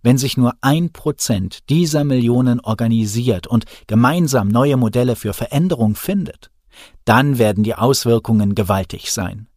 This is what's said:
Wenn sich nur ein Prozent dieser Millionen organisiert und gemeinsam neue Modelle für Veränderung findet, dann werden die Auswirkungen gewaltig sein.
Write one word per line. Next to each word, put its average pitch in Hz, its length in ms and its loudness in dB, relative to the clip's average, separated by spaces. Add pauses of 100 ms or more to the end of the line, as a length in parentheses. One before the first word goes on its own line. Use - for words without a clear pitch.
Wenn 127 140 4
sich 131 200 -4
nur 123 240 2
ein 156 300 0
Prozent - 760 -4
dieser 156 340 2
Millionen 123 560 2
organisiert 113 880 -2
und 113 180 0 (220)
gemeinsam 127 600 2
neue 131 300 2
Modelle 120 380 0
für 104 180 -6
Veränderung 139 600 -2
findet, - 560 -6 (540)
dann 127 340 2
werden 107 240 2
die 110 120 -2
Auswirkungen 113 800 2
gewaltig 98 580 -4
sein. 101 460 -8